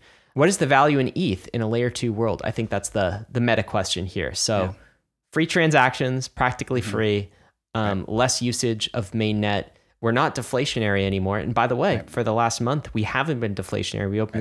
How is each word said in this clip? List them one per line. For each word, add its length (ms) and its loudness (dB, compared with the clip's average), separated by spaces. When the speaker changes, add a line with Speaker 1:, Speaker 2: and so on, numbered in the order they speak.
Speaker 1:
What 140 4
is 120 2
the 60 2
value 340 6
in 140 0
eth 360 -2
in 120 -4
a 60 -2
layer 220 0
two 240 -2
world?" 320 0
I 60 -4
think 180 -4
that's 180 -4
the, 420 -2
the 120 -2
meta 220 4
question 420 -2
here. 280 -4
So 300 0
Speaker 2:
Yeah. 100 -2
Speaker 1:
free 120 2
transactions, 840 2
practically 520 -2
Speaker 2:
Mm-hmm. 100 -6
Speaker 1:
free, 380 0
um, 240 0
Speaker 2:
Right. 100 -6
Speaker 1:
less 320 2
usage 520 -2
of 180 -6
mainnet. 540 0
We're 120 0
not 240 0
deflationary 680 0
anymore. 340 0
And 160 -4
by 100 4
the 100 0
way, 220 2
Speaker 2:
Right. 120 -10
Speaker 1:
for 140 -2
the 100 0
last 280 0
month, 320 -2
we 100 0
haven't 360 -2
been 160 -4
deflationary. 560 -4
We 100 0
opened 200 -4